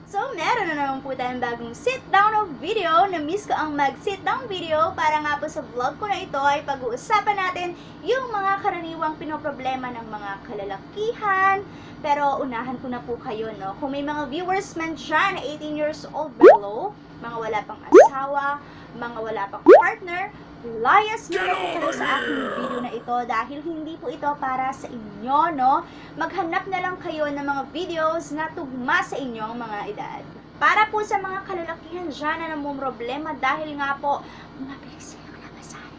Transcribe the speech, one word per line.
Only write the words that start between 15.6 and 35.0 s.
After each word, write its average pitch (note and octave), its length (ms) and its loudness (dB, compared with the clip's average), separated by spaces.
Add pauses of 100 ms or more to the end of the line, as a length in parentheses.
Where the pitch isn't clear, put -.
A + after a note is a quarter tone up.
years D4+ 380 -4
old C#4 240 -6
below, G4+ 560 8 (320)
mga A#4 160 -8
wala A3 240 -4
pang - 240 -14
asawa, C#4 720 8 (340)
mga A#3 240 -8
wala A3 320 -4
pang - 140 -12
partner, F#4 640 10 (360)
layas G#4+ 640 2
nyo F#4 160 -2
na F4+ 160 0
po F#4 60 -2 (100)
kayo D#4 160 -2
sa B3+ 140 -4 (100)
aking C#4 240 -2 (160)
video B3 240 -4
na A#3+ 120 -8
ito A#3+ 240 -4 (120)
dahil B3 320 -4
hindi D#4 400 -8
po D4+ 80 -8
ito D4 200 -4 (120)
para C4 320 -2
sa - 160 -12
inyo, B3 680 0
no? C#4 280 4 (320)
Maghanap E4+ 560 -2
na F4+ 80 -2
lang F4+ 240 -2
kayo D#4 240 -2
ng C#4+ 160 -4
mga C#4 240 -2
videos D#4+ 640 -2
na D#4 240 -4
tugma C#4+ 480 -2
sa - 120 -8
inyong A#3+ 440 -6
mga G#3+ 180 -6 (140)
edad. - 300 -10 (340)
Para F#4 320 4
po G#4+ 160 -2
sa G#4 160 0
mga F#4+ 240 -6
kalalakihan E4 640 -8
dyan D4 320 -2
na D#4+ 160 -6
namumroblema C#4 800 -6
dahil D4 400 -2
nga C#4 240 -2
po, C#4+ 240 0 (320)
mabilis - 560 -14